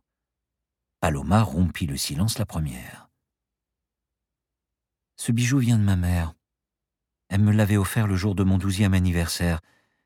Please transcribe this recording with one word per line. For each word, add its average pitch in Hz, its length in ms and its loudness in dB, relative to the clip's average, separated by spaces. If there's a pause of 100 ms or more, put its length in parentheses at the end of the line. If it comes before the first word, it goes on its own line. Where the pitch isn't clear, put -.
(1000)
Paloma 80 420 0
rompit 85 440 -2
le 69 120 -4
silence 90 400 -2
la 101 80 -4
première. « - 640 -10 (2000)
Ce - 160 -6
bijou 123 280 0
vient 120 180 2
de 104 60 2
ma 98 120 2
mère. 87 380 -2 (960)
Elle 98 120 0
me 104 100 4
l'avait 104 260 4
offert 104 300 0
le 98 80 0
jour 95 200 -2
de 98 80 0
mon 95 140 4
douzième 98 360 0
anniversaire, 87 680 0 (440)